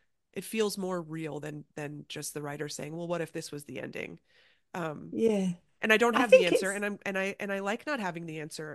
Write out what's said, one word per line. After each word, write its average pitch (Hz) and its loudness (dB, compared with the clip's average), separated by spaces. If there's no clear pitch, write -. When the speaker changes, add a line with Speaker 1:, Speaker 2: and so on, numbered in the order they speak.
Speaker 1:
it 190 -8
feels 214 0
more 185 -2
real 156 -6
than, 151 -8
than 147 -8
just - -8
the 147 -6
writer 147 -4
saying, 151 -6
"Well, 170 -4
what 170 0
if 160 -4
this 160 -8
was 147 -10
the 131 -8
ending?" - -8
Um, 165 -6
Speaker 2:
Yeah. 202 2
Speaker 1:
and 220 6
I 220 8
don't 233 6
Speaker 2:
I 233 6
Speaker 1:
have 233 8
the 523 10
Speaker 2:
think - -
Speaker 1:
answer, - 4
Speaker 2:
it's - -2
Speaker 1:
and 202 -2
I'm, 202 -4
and 190 0
I, 190 -2
and 196 -4
I 196 -2
like 202 -2
not 294 -2
having 170 -4
the 156 -8
answer, 151 -8